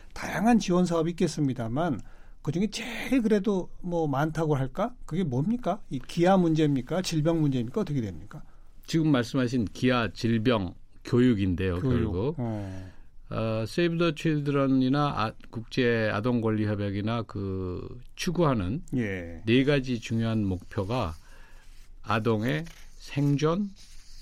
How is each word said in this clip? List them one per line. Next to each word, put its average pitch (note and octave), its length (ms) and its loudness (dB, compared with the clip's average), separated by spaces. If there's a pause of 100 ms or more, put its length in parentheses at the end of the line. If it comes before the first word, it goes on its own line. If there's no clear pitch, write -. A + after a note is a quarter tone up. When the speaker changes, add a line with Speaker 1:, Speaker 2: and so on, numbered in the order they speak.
(140)
Speaker 1:
다양한 A3 440 2
지원 F3+ 280 4
사업이 E3+ 260 0
있겠습니다만 D3 880 0 (420)
그중에 F3+ 260 -2
제일 A#3 540 -2
그래도 G3+ 480 2 (120)
뭐 E3+ 260 0
많다고 D#3 480 0
할까? C3+ 400 -2 (100)
그게 F3 180 -2
뭡니까? F3 560 0 (120)
이 C3 80 -4
기아 F3 380 4
문제입니까? D#3 640 4
질병 D#3+ 380 2
문제입니까? C3+ 400 0
어떻게 C#3+ 200 -2
됩니까? F#2+ 400 -8 (460)
Speaker 2:
지금 D#3 240 4
말씀하신 B2 540 2
기아, B2 460 2
질병, A2+ 600 2 (300)
교육인데요, F#2+ 760 4
Speaker 1:
교육. B2+ 160 2
Speaker 2:
결국. A2+ 440 0
Speaker 1:
어. G2 520 -6 (380)
Speaker 2:
어, A2 380 -2
세이브 E3+ 300 0
더 E3 180 2
칠드런이나 C#3+ 1000 2
아, A2 180 -2 (180)
국제 A2+ 600 0
아동 A2+ 300 0
권리 G#2+ 240 2
협약이나 G#2 580 -2
그 F#2+ 800 -6 (140)
추구하는 C#3+ 640 0 (140)
Speaker 1:
예. F2+ 500 -4
Speaker 2:
네 A#2+ 180 6
가지 C3 360 0
중요한 A2+ 440 0
목표가 F#2+ 720 -2 (880)
아동의 A2+ 640 0 (320)
생존, D3 720 2 (520)